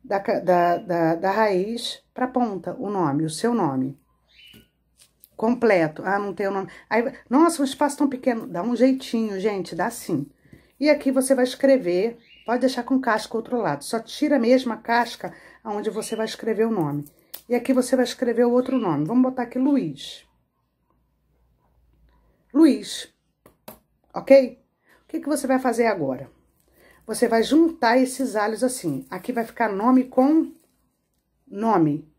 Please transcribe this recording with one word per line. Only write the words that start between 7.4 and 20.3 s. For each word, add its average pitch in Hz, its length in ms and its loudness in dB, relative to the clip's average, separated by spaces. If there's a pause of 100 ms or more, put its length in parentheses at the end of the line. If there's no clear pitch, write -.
um - 20 2
espaço 285 340 -2
tão 285 100 2
pequeno. 247 380 -2
Dá 170 160 -6
um 240 120 -2
jeitinho, 226 640 0
gente, 190 360 -4
dá 180 160 -2
sim. 147 400 -6 (500)
E 294 100 4
aqui 285 220 2
você 262 220 2
vai 247 100 2
escrever, 233 760 2 (260)
pode 240 160 -2
deixar 254 220 0
com 262 180 0
casca 220 340 -2
o - 20 -4
outro 233 220 -4
lado. 151 260 -2
Só - 160 -4
tira 294 380 -2
mesmo 240 340 2
a 214 40 -4
casca 233 580 -4 (280)
aonde 208 280 -6
você 208 260 -8
vai 220 100 -4
escrever 220 400 -2
o 226 60 -2
nome. 147 320 -2 (440)
E 240 60 0
aqui 240 180 0
você 254 220 2
vai 254 100 2
escrever 240 400 0
o 240 60 4
outro 254 280 0
nome. 156 260 0
Vamos 233 180 2
botar 254 200 0
aqui 240 160 -6
Luiz. 254 680 -2 (2250)